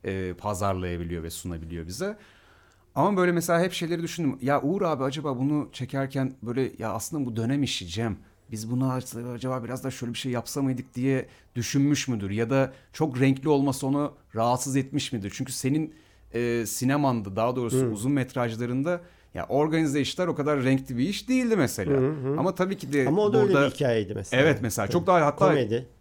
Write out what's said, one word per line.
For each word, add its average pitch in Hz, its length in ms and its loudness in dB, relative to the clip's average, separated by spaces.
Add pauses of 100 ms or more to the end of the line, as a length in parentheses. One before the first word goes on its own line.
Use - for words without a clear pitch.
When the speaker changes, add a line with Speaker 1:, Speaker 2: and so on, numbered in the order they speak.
Speaker 1:
e, 95 340 -4
pazarlayabiliyor 90 840 -4
ve 82 80 -8
sunabiliyor 82 560 -8
bize. 190 300 -6 (800)
Ama 165 220 2
böyle 180 160 4
mesela 170 280 2
hep 180 120 2
şeyleri 165 300 -4
düşündüm. 165 400 -2
"Ya 139 200 2
Uğur 185 200 0
abi 151 220 0
acaba 139 340 -2
bunu 143 340 0
çekerken 135 600 -4 (100)
böyle 120 360 -2
ya 107 140 -4
aslında 135 340 -4
bu 113 100 -6
dönem 127 260 0
işi 110 260 -2
Cem. 101 280 -2 (340)
Biz 110 200 -8
bunu 127 220 0
acaba 123 720 -6
biraz 117 200 -8
da 139 60 -4
şöyle 120 220 -8
bir 131 60 -8
şey 131 140 -4
yapsa 123 300 -4
mıydık?" 127 320 -2
diye 131 320 0 (280)
düşünmüş 139 540 2
müdür? 101 220 -2
Ya 110 200 0
da 135 220 2 (200)
çok 135 280 -2
renkli 135 280 4
olması 139 380 2
onu 143 260 0 (220)
rahatsız 123 420 2
etmiş 139 360 0
midir? 101 240 -4
Çünkü 135 160 -6
senin, 151 420 0 (400)
e, 117 320 0
sinemanda, 123 680 0
daha 120 200 2
doğrusu 123 220 0
Speaker 2:
Hı. 127 120 2
Speaker 1:
uzun 110 220 -2
metrajlarında 127 880 -2 (340)
ya 85 120 -6
organize 151 540 2
işler 139 260 -2
o 165 80 -2
kadar 147 300 0
renkli 131 340 2
bir 135 100 2
iş 202 200 -6
değildi 247 280 2
mesela. 139 440 0
Speaker 2:
Hı 131 100 2
hı. 139 280 -4
Speaker 1:
Ama 185 160 0
tabii 185 220 0
ki 131 160 -8
de 139 160 4
Speaker 2:
Ama 175 140 4
o 208 100 4
da 220 100 6
Speaker 1:
burada 190 160 4
Speaker 2:
öyle 139 120 4
bir - 40 -12
hikayeydi 113 400 0
mesela. 113 280 2
Speaker 1:
Evet, 147 200 6
mesela 107 260 -2
çok 170 180 0
Speaker 2:
Tabii. 185 100 6
Speaker 1:
daha 156 100 6
hatta 165 220 4
Speaker 2:
Komedi. 127 400 2 (120)